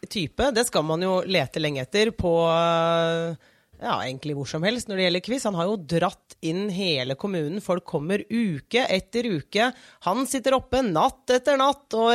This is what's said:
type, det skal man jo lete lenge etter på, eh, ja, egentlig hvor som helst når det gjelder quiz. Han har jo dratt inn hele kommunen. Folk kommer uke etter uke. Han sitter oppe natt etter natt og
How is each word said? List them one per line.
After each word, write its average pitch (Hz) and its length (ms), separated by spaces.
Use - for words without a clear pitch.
type, 220 460
det 233 140
skal 165 180
man 160 160
jo 185 140
lete 170 340
lenge 147 220
etter 214 320
på, 180 160
eh, 165 880
ja, 220 180
egentlig 131 380
hvor 139 100
som 156 140
helst 226 260
når 202 80
det 185 120
gjelder 180 180
quiz. 254 180
Han 196 140
har 170 80
jo 214 100
dratt 170 640
inn 175 280
hele 151 460
kommunen. 185 440
Folk 180 240
kommer 170 460
uke 220 580
etter 226 380
uke. 208 460
Han 214 240
sitter 262 280
oppe 262 260
natt 214 480
etter 254 300
natt 277 340
og 226 220